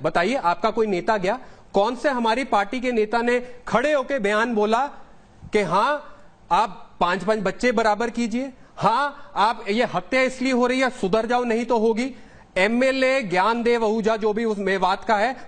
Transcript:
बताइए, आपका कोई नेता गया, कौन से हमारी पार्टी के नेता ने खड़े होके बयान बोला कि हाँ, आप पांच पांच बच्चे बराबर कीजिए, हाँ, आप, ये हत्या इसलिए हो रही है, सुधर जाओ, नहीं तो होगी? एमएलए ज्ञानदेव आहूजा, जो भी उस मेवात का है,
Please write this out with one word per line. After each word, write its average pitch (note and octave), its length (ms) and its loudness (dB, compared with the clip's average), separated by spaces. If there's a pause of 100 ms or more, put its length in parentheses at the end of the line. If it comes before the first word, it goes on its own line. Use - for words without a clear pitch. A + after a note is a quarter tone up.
बताइए, F3 320 0
आपका A3 360 0
कोई A3 160 0
नेता G3+ 300 0
गया, G#3 240 -2 (320)
कौन A3 240 2
से D4 120 -2
हमारी A#3+ 360 0
पार्टी G#3 360 -2
के B3 120 -2
नेता A3 300 0
ने A#3+ 240 0 (220)
खड़े C4 240 0
होके C#4 260 0
बयान G#3+ 360 0
बोला A3 320 2 (640)
कि G#3 100 2
हाँ, A3+ 560 -2 (340)
आप G3+ 480 -2
पांच F3 240 0
पांच A3 140 0
बच्चे G3 340 0
बराबर A3+ 380 2
कीजिए, A#3+ 420 -4 (240)
हाँ, B3+ 580 0
आप, G#3+ 340 2
ये A3+ 160 2
हत्या A#3 380 0
इसलिए B3+ 300 0
हो B3 140 2
रही B3+ 140 0
है, C4 100 2
सुधर A3 360 0
जाओ, B3 180 0
नहीं A#3 200 0
तो A#3+ 140 0
होगी? A3+ 360 0 (440)
एमएलए C4 640 2
ज्ञानदेव A3+ 600 2
आहूजा, A3 320 0
जो G#3+ 160 0
भी A3+ 120 -2
उस G#3+ 140 -2
मेवात F#3+ 460 0
का A3+ 120 2
है, A#3+ 200 0 (120)